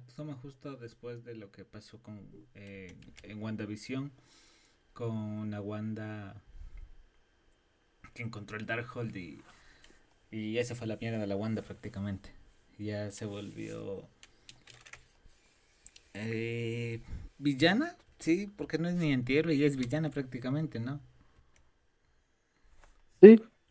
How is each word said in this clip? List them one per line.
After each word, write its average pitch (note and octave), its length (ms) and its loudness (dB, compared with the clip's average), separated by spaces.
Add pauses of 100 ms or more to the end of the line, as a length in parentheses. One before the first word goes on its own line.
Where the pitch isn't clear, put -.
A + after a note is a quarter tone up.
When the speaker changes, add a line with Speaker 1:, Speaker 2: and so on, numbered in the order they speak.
(160)
Speaker 1:
toma D3+ 180 -10
justo C#3 420 -14
después A#2+ 480 -14
de A#2+ 120 -14
lo G#2 160 -16
que G2+ 120 -20
pasó - 380 -20
con, G#2 260 -16 (280)
eh, G2 400 -16 (260)
en G#2 220 -12
WandaVision, A2 680 -8 (840)
con A#2 220 -6
una G#2+ 460 -6
Wanda G#2+ 800 -8 (1700)
que B2 80 -10
encontró G#2+ 340 -10
el G#2+ 80 -10
Darkhold A2+ 500 -6
y, F2+ 280 -14 (880)
y A2 260 -6
esa A#2+ 160 -2
fue A2+ 140 -8
la G#2+ 100 -6
mierda A2+ 220 -4
de G#2 80 -4
la G2+ 80 -2
Wanda G#2+ 260 -2
prácticamente. G2 720 -8 (460)
Ya G#2 320 -8
se A2 140 -10
volvió, G#2 840 -10 (2000)
eh, A#2 840 -6 (360)
villana, E3+ 580 2 (220)
sí, G3 400 0
porque D3+ 220 -4
no E3+ 100 -2
es F3+ 60 -2
ni D#3+ 180 2
antihéroe, C#3 420 2
ya C#3+ 120 6
es C#3 80 0
villana C#3+ 340 -2
prácticamente, C3+ 720 -4
¿no? C3+ 200 -6 (2250)
Speaker 2:
Sí, A3 220 12 (260)